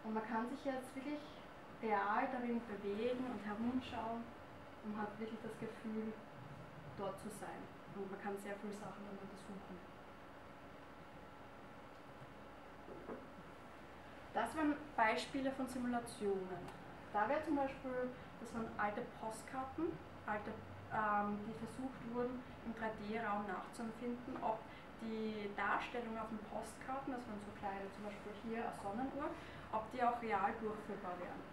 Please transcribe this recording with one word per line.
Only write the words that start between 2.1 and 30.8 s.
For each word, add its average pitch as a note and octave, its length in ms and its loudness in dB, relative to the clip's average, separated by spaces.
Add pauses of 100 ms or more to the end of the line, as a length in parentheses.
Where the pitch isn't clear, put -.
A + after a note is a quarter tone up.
darin A#3+ 360 4
bewegen G#3 580 2
und G#3 160 -2
herumschauen A#3 800 2 (640)
und G#3+ 140 0
hat G#3 200 0
wirklich A3 220 -2
das - 160 -4
Gefühl, A3 560 -2 (840)
dort F#3+ 220 0
zu G#3+ 100 -6
sein. - 340 -6 (320)
Und G3 160 -2
man F#3 100 -6
kann G3+ 160 0
sehr G3+ 220 -2
viele G3+ 140 -4
Sachen G3+ 340 -6
dann G3+ 100 -6
untersuchen. F#3+ 760 -8 (4000)
Das A#3 240 6
waren D4 160 8 (240)
Beispiele B3 540 8
von C4 160 2
Simulationen. G#3 1000 2 (480)
Da C#4 160 8
wäre D#4 160 6
zum D#4 100 6
Beispiel, C4 540 2 (320)
das A#3 160 -6
waren A3+ 80 2 (120)
alte G#3 280 2 (160)
Postkarten, C4+ 720 0 (320)
alte, G#3+ 240 2 (400)
ähm, G#3 560 6
die A3+ 160 -2
versucht C4 480 -4
wurden, B3 320 2 (240)
im A3+ 80 -2
drei A3 240 0
D-Raum G#3 480 2
nachzuempfinden, A#3+ 960 -2
ob - 160 4 (480)
die G#3+ 480 0
Darstellung A3 640 2
auf A3 160 -2
den G#3 160 -2
Postkarten, C4+ 640 -2
das B3 160 0
waren G#3 160 -4
so G#3 160 -8
kleine, G3 320 0
zum G#3 160 -4
Beispiel G#3 320 -6
hier A3+ 240 0
eine - 80 0
Sonnenuhr, C#4 560 0 (400)
ob A3 240 2
die B3+ 80 4
auch A#3+ 160 8
real G#3 400 4
durchführbar G3 640 -2